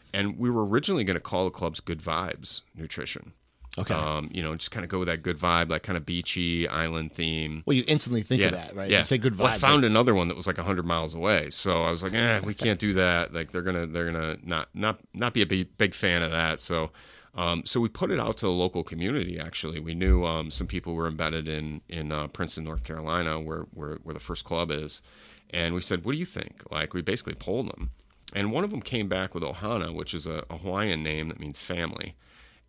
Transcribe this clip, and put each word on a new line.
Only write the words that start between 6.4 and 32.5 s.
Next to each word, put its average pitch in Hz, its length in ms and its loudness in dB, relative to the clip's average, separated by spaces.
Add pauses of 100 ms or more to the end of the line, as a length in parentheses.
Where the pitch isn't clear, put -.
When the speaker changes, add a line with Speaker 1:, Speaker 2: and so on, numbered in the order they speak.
Speaker 1:
island 80 460 -2
theme. 80 540 -2
Speaker 2:
Well, 143 80 4
you 127 100 2
instantly 123 380 2
think 127 180 2
of 87 100 6
Speaker 1:
Yeah, 90 60 0
Speaker 2:
that, 85 180 -10
right? 98 140 -4
Speaker 1:
yeah. 98 100 6
Speaker 2:
You 80 40 6
say 131 160 2
good 110 180 2
Speaker 1:
Well, 117 100 6
I 113 100 2
Speaker 2:
vibes, - 20 -4
Speaker 1:
found 139 240 8
Speaker 2:
like 113 80 6
Speaker 1:
another 113 240 8
one 87 140 4
that 80 80 -4
was, 87 100 -6
like, 90 100 0
a 85 60 -2
hundred 90 240 0
miles 82 260 2
away. 82 380 2
So 85 320 2
I 82 80 4
was 82 100 -2
like, 95 120 -2
"Eh, 113 260 4
we 101 160 -2
can't 104 240 2
do 104 140 2
that. 90 380 4
Like, 82 200 -6
they're 90 100 -2
gonna, 87 240 0
they're 85 260 -2
gonna 80 300 -2
not, 82 320 -4
not, 107 280 -2 (120)
not 117 220 -2
be 107 80 6
a - 20 4
big, 92 320 0
big 98 160 4
fan 87 300 2
of 80 80 0
that." 80 300 0
So, 80 300 -2 (420)
um, 85 320 0
so 123 160 0
we 113 80 2
put - 220 -2
it - 80 0
out 113 180 -2
to - 80 -2
the 92 80 4
local 90 320 2
community, 87 520 -4
actually. 80 440 -6
We 82 120 -6
knew, 90 300 6
um, 80 280 0
some - 160 -4
people 85 280 -4
were 82 100 0
embedded 80 440 -2
in, 78 400 -4
in, 78 240 -4
uh, 76 160 -2
Princeton, 82 340 -6
North 80 220 -4
Carolina, 80 560 -2
where, 80 220 -6 (100)
where, 76 300 -8
where 82 100 -8
the 76 80 -10
first - 240 -6
club 85 260 0
is. 76 300 -6 (480)
And 85 260 0
we 90 60 -2
said, 87 240 -2
"What 127 80 -2
do 151 40 -2
you 175 80 -4
think?" - 460 -10
Like, 78 220 -2
we 90 80 -2
basically 82 340 -2
polled 107 320 -2
them. - 220 -6 (440)
And 101 180 0
one 156 120 2
of 208 80 -2
them 131 100 -6
came 110 260 -2
back 92 280 0
with 85 80 -4
Ohana, 85 500 -2
which 80 200 -6
is 80 120 -6
a, 80 240 -4
a 82 80 -8
Hawaiian 92 460 -2
name 78 260 -2
that 76 100 -10
means 76 200 -10
family. 85 560 -6 (540)